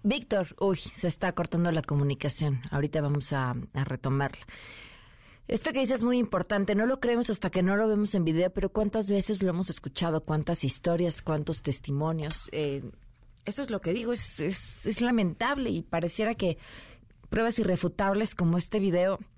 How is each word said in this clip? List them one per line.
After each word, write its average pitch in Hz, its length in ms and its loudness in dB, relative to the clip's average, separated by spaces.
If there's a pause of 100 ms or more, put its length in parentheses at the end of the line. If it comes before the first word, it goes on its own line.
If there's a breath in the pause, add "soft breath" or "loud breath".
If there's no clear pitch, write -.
Víctor, 208 440 2 (100)
uy, 196 200 2
se - 280 -6
está 175 240 0
cortando 170 400 0
la 160 100 2
comunicación. 143 760 0 (140)
Ahorita 147 280 0
vamos 143 320 0
a, 131 200 0
a 131 320 -4
retomarla. 135 600 -2 (1000 loud breath)
Esto 233 260 -2
que 254 60 0
dices 254 200 2
es 208 40 0
muy 247 160 2
importante. 208 560 0
No 220 120 2
lo 262 120 2
creemos 240 320 0
hasta 185 200 -2
que 185 120 2
no 190 140 4
lo 220 100 4
vemos 208 300 2
en 175 80 2
video, 165 260 2
pero 190 200 -2
¿cuántas 214 380 0
veces 196 360 2
lo 180 60 2
hemos 175 200 -2
escuchado? 160 540 -2
¿Cuántas 156 400 0
historias? 170 580 0
¿Cuántos 156 400 -2
testimonios? 151 880 -2
Eh, 143 320 -2 (640)
eso 208 180 -4
es 247 80 -6
lo 202 100 -2
que 165 120 -2
digo. 233 200 -2
Es, - 280 -2
es, - 460 -4
es 202 160 -2
lamentable 240 680 2
y 165 120 -2
pareciera 175 520 -2
que 175 240 0 (720 loud breath)
pruebas 226 300 0
irrefutables 196 760 2
como 170 240 2
este 202 220 0
video 185 400 2 (180)